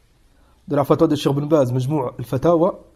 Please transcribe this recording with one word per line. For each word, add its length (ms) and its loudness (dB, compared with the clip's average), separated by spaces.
de 60 -4
la 80 0
fatwa 240 2
de 80 0
Cheikh 160 0
Ibn 140 -2
Baz, 260 2
Majmou' 380 -2
al-Fatawa, 600 0